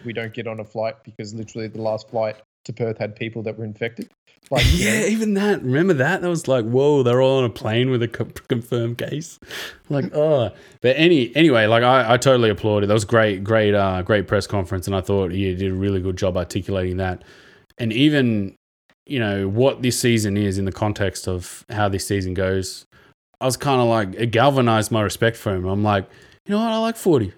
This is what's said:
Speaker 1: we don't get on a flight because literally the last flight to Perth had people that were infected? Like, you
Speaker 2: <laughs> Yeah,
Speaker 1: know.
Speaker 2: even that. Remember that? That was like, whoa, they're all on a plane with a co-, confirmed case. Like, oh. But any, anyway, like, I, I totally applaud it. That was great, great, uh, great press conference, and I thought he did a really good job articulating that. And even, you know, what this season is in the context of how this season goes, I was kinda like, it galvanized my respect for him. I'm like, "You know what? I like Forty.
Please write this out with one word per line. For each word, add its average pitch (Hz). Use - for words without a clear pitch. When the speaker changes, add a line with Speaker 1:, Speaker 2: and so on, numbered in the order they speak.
Speaker 1:
we 120
don't 110
get 113
on 110
a 107
flight 110
because 110
literally 110
the 107
last 110
flight 110
to -
Perth 113
had 104
people 113
that 107
were 113
infected? 110
Like, 127
you 131
Speaker 2:
<laughs> 180
Yeah, 214
Speaker 1:
know. -
Speaker 2:
even 214
that. 202
Remember 156
that? 151
That 180
was 170
like, 127
whoa, 135
they're 123
all 135
on 131
a 117
plane 117
with 123
a 113
co-, -
confirmed 120
case. -
Like, 143
oh. 151
But 127
any, 160
anyway, 139
like, 117
I, 123
I -
totally 123
applaud 104
it. 101
That 101
was 110
great, 107
great, 107
uh, 95
great 98
press 101
conference, 95
and 98
I 95
thought 95
he 95
did 95
a 95
really 98
good 92
job 92
articulating 92
that. 92
And 113
even, 123
you 139
know, 101
what 120
this 123
season 107
is 101
in 98
the 95
context 101
of 90
how 107
this 98
season 95
goes, 95
I 127
was 131
kinda 131
like, 110
it 117
galvanized 120
my 113
respect 110
for 101
him. 92
I'm 98
like, 101
"You 202
know 208
what? 233
I 220
like 226
Forty. 127